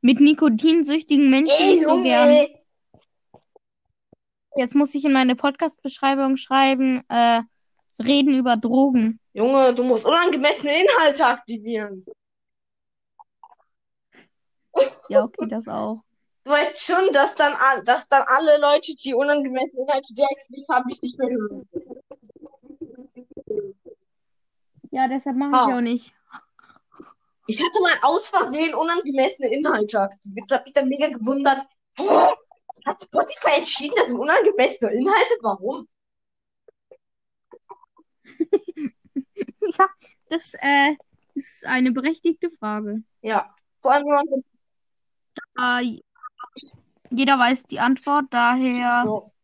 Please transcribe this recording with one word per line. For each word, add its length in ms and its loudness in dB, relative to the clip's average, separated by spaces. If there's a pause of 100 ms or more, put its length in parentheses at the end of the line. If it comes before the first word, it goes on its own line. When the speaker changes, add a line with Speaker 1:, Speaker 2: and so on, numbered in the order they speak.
Speaker 1:
Mit 160 4
nikotinsüchtigen 1080 4
Menschen 280 4
Speaker 2:
Ey, 160 6
Speaker 1:
nicht 100 4
so 80 2
Speaker 2:
Junge. 120 2
Speaker 1:
gern. 420 6 (2000)
Jetzt 180 -2
muss 200 2
ich 100 -6
in 80 2
meine 240 2
Podcast-Beschreibung 1000 -2
schreiben, 720 0
äh, 320 2 (640)
reden 340 2
über 200 2
Drogen. 640 0 (120)
Speaker 2:
Junge, 420 2
du 100 -2
musst 200 0
unangemessene 760 2
Inhalte 420 4
aktivieren. 800 -4 (3000)
Speaker 1:
Ja, 160 2
okay, 240 -8
das 200 -10
auch. 340 -8 (420)
Speaker 2:
Du 60 -8
weißt 300 0
schon, 320 0
dass 240 2
dann 180 2
a-, 280 0
dass 260 -2
dann 180 2
alle 340 4
Leute, 360 0
die 180 -6
unangemessene 680 -2
Inhalte 300 -4
deaktiviert 540 -4
haben, 200 0
dich 120 -12
nicht 180 -10
mehr 120 -2
hören. 380 -6 (3250)
Speaker 1:
Ja, 160 -2
deshalb 300 -6
mache 160 -4
ich 40 2 (180)
Speaker 2:
Ah. 20 -4
Speaker 1:
auch 40 -4
nicht. 320 -6 (1400)
Speaker 2:
Ich 120 2
hatte 220 -2
mal 100 2 (100)
aus 260 0
Versehen 460 -2
unangemessene 760 -2
Inhalte 480 -2
aktiviert. 480 -8
Ich 80 -2
hab 80 -4
mich 100 -20
dann 140 2
mega 200 -2
gewundert. 500 -2 (380)
Hä? 320 2 (580)
Hat 160 -8
Spotify 560 -2
entschieden, 380 -4
das 120 0
sind 100 -6
unangemessene 720 0
Inhalte? 500 0
Warum? 460 -6 (2250)
Speaker 1:
<laughs> 720 -6 (800)
Ja, 100 2 (400)
das, 320 -8
äh, 360 0 (380)
ist 320 -14
eine 260 -2
berechtigte 580 -4
Frage. 540 -10 (160)
Speaker 2:
Ja. 340 -4 (260)
Vor 120 0
allem, 140 0
wenn 380 -2 (1120)
man 280 -2
Speaker 1:
Äh, 160 -8 (1080)
jeder 280 0
weiß 260 0
die 140 -12
Antwort, 520 0
daher 760 0
Speaker 2:
So. 260 -6 (120)